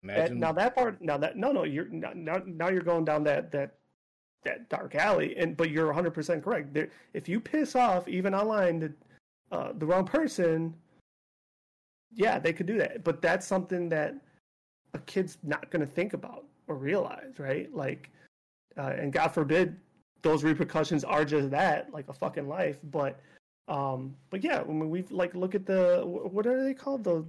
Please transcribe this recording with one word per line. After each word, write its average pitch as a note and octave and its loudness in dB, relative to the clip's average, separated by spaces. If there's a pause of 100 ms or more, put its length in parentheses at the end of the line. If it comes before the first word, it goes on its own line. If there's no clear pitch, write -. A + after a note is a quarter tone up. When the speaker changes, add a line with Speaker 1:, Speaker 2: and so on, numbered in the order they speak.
Speaker 1:
That, G2 -4
Speaker 2:
Imagine B2 2
Speaker 1:
now D#3+ 2
that G#3 2
part, A#3+ 2
now D3 0
that, D3+ 0
no, A#3 0
no, F#3 2
you're, D3+ -4
now, E3 -8
now, F3 -4
now E3+ -2
you're F#3 2
going E3 2
down D3+ 2
that, D3 2
that, C#3 -2 (720)
that - -6
dark - -6
alley, E3 2
and, E3+ -2
but D#3+ 0
you're D#3 2
a C#3+ 0
hundred E3 0
percent D#3 -2
correct. D3+ -4
There, D3+ -2 (240)
if - -8
you F3+ 0
piss D4+ 0
off, G3+ 4
even F#3 0
online, G3 2
the, D#3 -4 (600)
uh, - -4
the D#3 -4
wrong F3+ 4
person, E3 2 (1400)
yeah, A3+ 2
they E3 0
could E3 -4
do G#3+ 0
that. - -2
But E3 0
that's F3+ 2
something F#3 0
that D#3+ 0 (800)
a D3 -6
kid's - -4
not D3 -6
gonna D#3 0
think F3 -4
about - -12 (220)
or D#3+ -6
realize, E3+ -4
right? D3 -4
Like, C#3 -6 (680)
uh, C3+ -4
and C#3+ -4
God D#3+ 2
forbid D#3 2 (460)
those D#3 4
repercussions D#3 2
are D3+ 2
just C#3+ 2
that, D#3 2
like C#3+ -12
a C#3+ -14
fucking C#3 -6
life. D#3 -2
But, C#3+ -4 (480)
um, C3+ -4 (160)
but G3 -6
yeah, D#4+ 2
when D#3 -2
we've, F3+ -4
like, F3+ 0
look F#3 -2
at G3 -2
the, F3+ 6
wh-, F3+ -4
what G#3 0
are C4 2
they C4+ 0
called? C4+ -4
The, E3 2